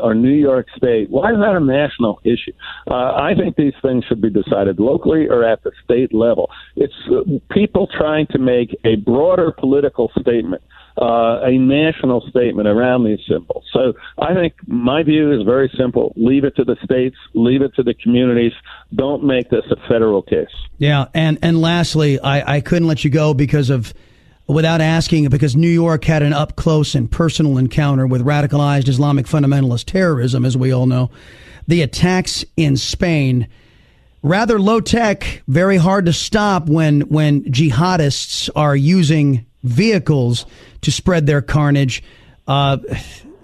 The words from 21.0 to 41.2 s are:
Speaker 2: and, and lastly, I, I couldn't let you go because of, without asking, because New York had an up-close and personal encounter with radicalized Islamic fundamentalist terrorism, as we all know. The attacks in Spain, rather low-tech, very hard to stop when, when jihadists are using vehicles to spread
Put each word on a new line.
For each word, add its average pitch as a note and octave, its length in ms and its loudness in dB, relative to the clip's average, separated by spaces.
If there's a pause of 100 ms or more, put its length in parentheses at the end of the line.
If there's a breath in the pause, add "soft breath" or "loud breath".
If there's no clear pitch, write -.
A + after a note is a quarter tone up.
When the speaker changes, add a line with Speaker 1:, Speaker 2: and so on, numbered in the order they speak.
Speaker 2:
and, D#3+ 260 0
and E3 220 2
lastly, D#3 580 0
I, C#3 360 -2
I D3 40 -2
couldn't E3+ 280 0
let D#3 160 -2
you D3+ 60 0
go D3+ 220 2
because C#3 380 0
of, B2+ 240 -4 (520 soft breath)
without D#3+ 340 0
asking, D#3+ 480 0
because B2+ 280 0
New E3 120 4
York E3 360 2
had D#3 180 0
an D3 100 2
up-close D3+ 640 0
and A#2 160 -2
personal D3+ 480 0
encounter C3 480 0
with B2+ 160 0
radicalized C#3+ 680 0
Islamic C#3 380 0
fundamentalist C3+ 600 0
terrorism, B2+ 580 0
as B2+ 120 0
we B2+ 160 0
all B2+ 140 0
know. B2+ 240 0 (560 loud breath)
The E3+ 160 0
attacks - 640 -2 (120)
in D3 200 2
Spain, C3 720 -2 (720 soft breath)
rather G#3 380 2
low-tech, A3 880 0
very F3+ 300 2
hard F#3+ 280 2
to E3 60 2
stop G3 560 -2
when, D3+ 340 2
when D3 420 0
jihadists D3+ 1080 0
are D3 220 2
using C#3+ 680 2 (200)
vehicles C3 840 0 (360 loud breath)
to D3+ 100 -2
spread E3 340 0